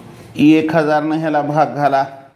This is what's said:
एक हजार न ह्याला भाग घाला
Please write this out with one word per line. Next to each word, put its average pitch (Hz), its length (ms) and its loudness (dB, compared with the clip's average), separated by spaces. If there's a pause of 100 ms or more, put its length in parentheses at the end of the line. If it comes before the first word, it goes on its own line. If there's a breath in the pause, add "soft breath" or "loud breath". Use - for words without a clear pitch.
(380)
एक 156 380 2
हजार 151 280 0
न 156 80 -4
ह्याला 156 300 -2
भाग 143 340 -2
घाला 135 280 0 (320)